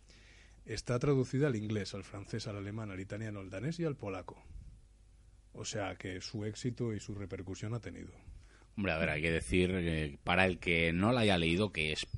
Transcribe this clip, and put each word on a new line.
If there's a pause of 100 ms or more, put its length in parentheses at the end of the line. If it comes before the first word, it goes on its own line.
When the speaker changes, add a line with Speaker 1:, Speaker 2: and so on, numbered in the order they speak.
(640)
Speaker 1:
está
traducida
al
inglés,
al
francés,
al
alemán,
al
italiano,
al
danés
y
al
polaco. (1120)
O
sea
que
su
éxito
y
su
repercusión
ha
tenido. (640)
Speaker 2:
Hombre,
a
ver,
hay
que
decir,
eh,
para
el
que
no
la
haya
leído,
que
es (100)